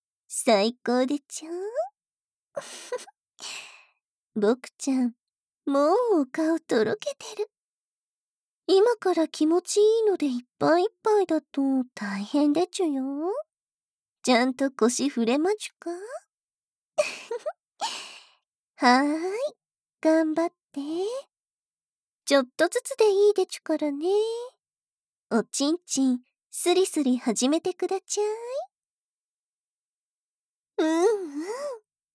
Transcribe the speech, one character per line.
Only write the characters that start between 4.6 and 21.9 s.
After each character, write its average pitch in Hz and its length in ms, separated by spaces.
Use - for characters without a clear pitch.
ち - 140
ゃ 254 140
ん、 233 100
も 285 260
う 330 80
お 262 60
顔 320 340
と 220 240
ろ - 120
け 554 200
て - 180
る。 427 160
今 403 280
か 359 180
ら 320 120
気 302 220
持 339 140
ち - 180
い 440 200
い 440 40
の 392 120
で 294 100
い 247 180
っ - 20
ぱ 302 180
い 359 60
い - 20
っ 453 40
ぱ 415 180
い 359 60
だ 311 160
と 269 420
大 196 280
変 294 300
で 339 160
ち - 160
ゅ - 20
よ。 285 480
ち 254 100
ゃ 240 140
ん 262 80
と 269 160
腰 247 380
振 233 180
れ 247 120
ま 339 180
ち - 140
ゅ - 100
か？ 339 100
<laughs> 349 100
は 254 260
ー 320 320
い、 539 220
頑 320 340
張 330 120
っ 349 40
て。 285 100